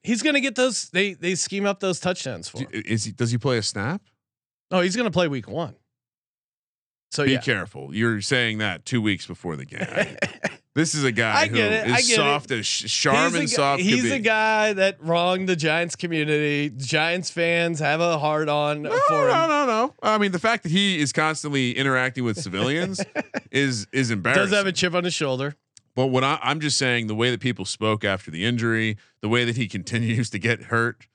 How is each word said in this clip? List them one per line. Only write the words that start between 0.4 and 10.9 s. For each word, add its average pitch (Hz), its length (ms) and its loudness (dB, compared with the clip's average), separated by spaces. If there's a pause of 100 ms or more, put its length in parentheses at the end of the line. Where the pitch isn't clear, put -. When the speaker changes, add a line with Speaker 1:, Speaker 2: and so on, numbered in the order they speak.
Speaker 1:
get 247 140 -4
those. 254 340 0
They, 196 240 0
they 170 220 -2
scheme 196 300 -2
up 196 140 0
those 185 200 -2
touchdowns 127 500 -4
for - 100 -14
Speaker 2:
Do, 135 60 -6
Speaker 1:
him. - 200 -8
Speaker 2:
is 107 200 0
he, 110 60 -6
does 117 200 -2
he 123 60 0
play 127 200 0
a 101 60 0
snap? 123 380 -4 (680)
Speaker 1:
Oh, 185 120 2
he's 185 140 0
gonna 233 160 0
play 170 160 2
week 131 220 -6
one. 147 260 -8 (1400)
So 143 140 0
Speaker 2:
Be 135 80 6
Speaker 1:
yeah. 127 80 0
Speaker 2:
careful. 90 520 -4
You're 110 280 0
saying 113 380 0
that 95 260 -4
two 120 160 0
weeks 104 260 -2
before 85 280 -8
the 67 100 -10
game. - 560 -4
Speaker 1:
<laughs> - 60 -2 (460)
Speaker 2:
This 156 220 0